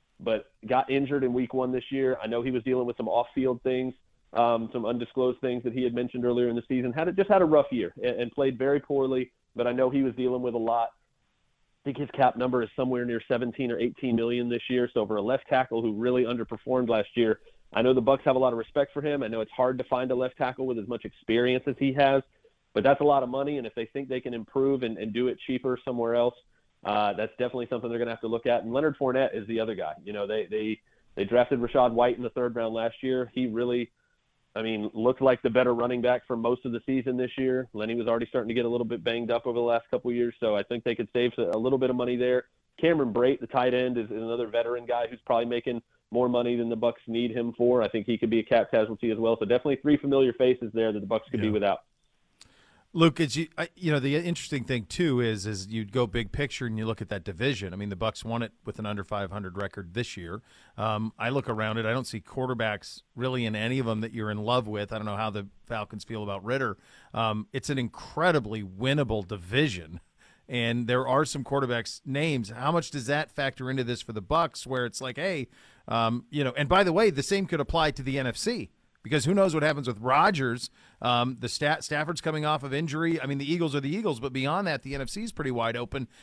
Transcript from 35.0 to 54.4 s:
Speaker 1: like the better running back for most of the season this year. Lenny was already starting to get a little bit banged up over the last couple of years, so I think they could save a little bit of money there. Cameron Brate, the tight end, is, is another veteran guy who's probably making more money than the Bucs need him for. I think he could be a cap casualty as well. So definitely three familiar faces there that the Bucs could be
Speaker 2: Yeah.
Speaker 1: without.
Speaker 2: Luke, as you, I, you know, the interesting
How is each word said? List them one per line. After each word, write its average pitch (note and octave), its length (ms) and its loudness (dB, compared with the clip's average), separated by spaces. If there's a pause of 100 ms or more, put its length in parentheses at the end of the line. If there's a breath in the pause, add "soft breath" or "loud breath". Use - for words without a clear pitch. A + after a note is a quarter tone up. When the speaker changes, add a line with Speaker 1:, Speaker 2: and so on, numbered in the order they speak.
Speaker 1:
like C3 200 6
the B2+ 80 2
better B2 240 4
running A#2+ 280 0
back B2 240 2
for B2+ 100 -4
most A#2 300 0
of B2+ 60 -4
the A#2 140 -6
season C3 320 0
this B2 200 -2
year. B2+ 360 0
Lenny A2 220 -4
was A#2 120 -2
already A#2 200 0
starting A#2 220 -2
to A#2 60 -2
get A#2+ 100 2
a A#2 40 0
little A#2+ 160 0
bit A2 180 -6
banged A#2 280 -2
up A#2 140 0
over A#2+ 120 -2
the A#2+ 80 2
last A#2 260 2
couple B2 180 -2
of A#2+ 60 0
years, A#2+ 240 0
so G#2+ 160 2
I G2+ 80 0
think A#2+ 200 -6
they A2+ 120 0
could A2+ 180 -4
save B2 240 2
a A2 200 0
little B2+ 200 2
bit B2+ 140 2
of B2 40 0
money B2 200 0
there. B2 300 2 (340)
Cameron D#3 320 4
Brate, B2 300 4
the A#2+ 60 -8
tight B2+ 260 2
end, B2+ 240 2
is, A2+ 80 -2
is G#2+ 60 -10
another A2+ 360 -2
veteran A#2 380 -2
guy A#2+ 220 0
who's A#2+ 180 -12
probably A#2+ 200 2
making A#2+ 360 -2 (300)
more B2 180 4
money B2 260 2
than A#2 140 0
the A#2 80 -2
Bucs A#2 160 2 (140)
need A#2 240 0
him A#2 260 -2
for. B2 260 6
I G2+ 60 2
think G#2+ 160 -2
he A#2 120 0
could A2+ 140 0
be A2+ 80 4
a G#2+ 40 -2
cap A2+ 280 2
casualty A2 400 0
as G#2 60 0
well. A2+ 200 2
So A2 80 -2
definitely B2 320 2
three D3 200 4
familiar C3+ 360 4
faces B2+ 400 2
there A2+ 180 2
that G#2 80 -2
the G2+ 60 -8
Bucs G#2+ 240 -2
could A2+ 120 -2
be G#2+ 60 0
Speaker 2:
Yeah. G#2+ 60 2
Speaker 1:
without. G2+ 260 2 (1120 soft breath)
Speaker 2:
Luke, E3 280 4
as C3+ 160 2
you, D#3+ 200 -2
I, E3+ 200 -4
you F3 160 -2
know, D3 80 4
the C#3 160 0
interesting E3 480 -2